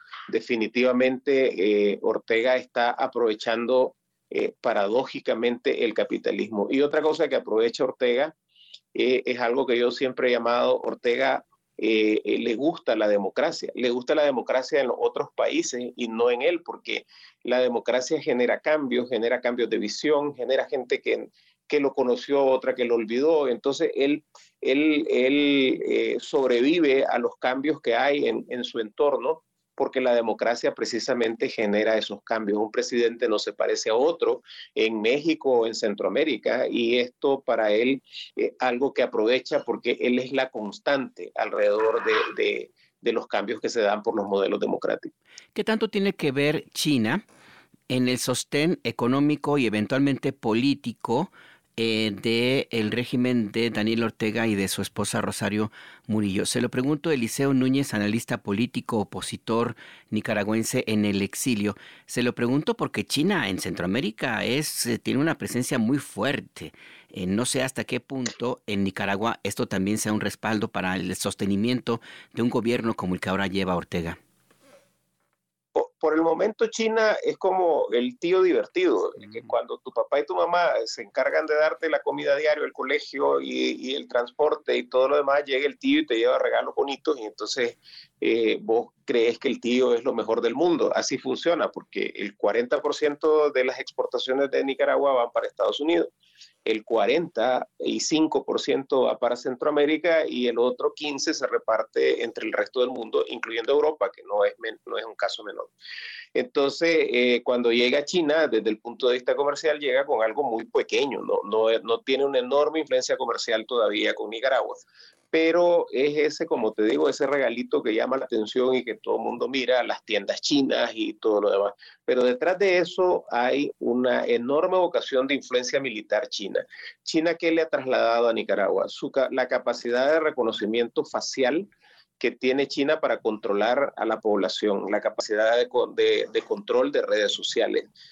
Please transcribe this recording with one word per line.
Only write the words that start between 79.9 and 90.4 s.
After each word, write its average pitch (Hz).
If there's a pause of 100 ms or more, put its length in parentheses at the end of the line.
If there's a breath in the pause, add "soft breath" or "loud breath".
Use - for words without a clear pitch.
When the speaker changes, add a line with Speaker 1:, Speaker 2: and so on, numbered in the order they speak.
Speaker 1:
papá 131
y 147
tu 180
mamá 175 (160)
se -
encargan 139
de 151
darte 160
la 147
comida 143
diaria, 147
el 131
colegio 139
y, 135
y 127
el 127
transporte 123
y 127
todo 131
lo 143
demás, 143
llega 139
el 135
tío 139
y 156
te 117
lleva 123
regalos 123
bonitos 139
y 113
entonces, 117 (440 loud breath)
eh, 113
vos 113 (140)
crees 117
que -
el 120
tío 123
es 117
lo 127
mejor 117